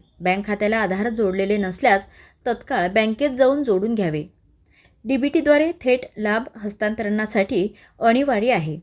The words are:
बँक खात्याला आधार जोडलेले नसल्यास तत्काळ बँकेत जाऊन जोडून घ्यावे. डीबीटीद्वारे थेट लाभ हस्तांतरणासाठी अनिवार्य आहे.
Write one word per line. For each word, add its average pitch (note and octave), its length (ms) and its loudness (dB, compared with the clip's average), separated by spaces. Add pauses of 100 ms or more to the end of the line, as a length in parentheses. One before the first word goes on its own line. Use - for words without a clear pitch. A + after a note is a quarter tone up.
(200)
बँक F#3+ 260 -2
खात्याला G#3 300 0
आधार G#3 320 -2
जोडलेले G3 480 0
नसल्यास G3 500 2 (400)
तत्काळ A#3 420 -2
बँकेत A3 420 0
जाऊन C4 320 2
जोडून A3+ 320 0
घ्यावे. D#3+ 280 -2 (840)
डीबीटीद्वारे D4 760 2
थेट B3+ 200 2 (180)
लाभ G#3+ 240 -2 (160)
हस्तांतरणासाठी G#3+ 1200 -2 (240)
अनिवार्य A#3+ 520 2
आहे. D#3 300 -2